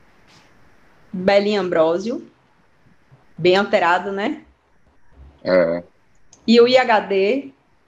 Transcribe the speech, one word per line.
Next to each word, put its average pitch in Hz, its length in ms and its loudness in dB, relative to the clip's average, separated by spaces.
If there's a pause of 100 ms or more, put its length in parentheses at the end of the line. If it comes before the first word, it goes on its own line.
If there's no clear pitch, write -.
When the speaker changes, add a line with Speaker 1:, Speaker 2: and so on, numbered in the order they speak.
(1120)
Speaker 1:
Belinha 202 500 0
Ambrosio. 180 680 -2 (1080)
Bem 180 180 2
alterado, 196 560 0
né? 214 300 -8 (1000)
Speaker 2:
É. 87 400 -2 (600)
Speaker 1:
E 226 140 4
o 233 80 6
I 254 100 2
H 240 220 2
D 196 520 -2 (360)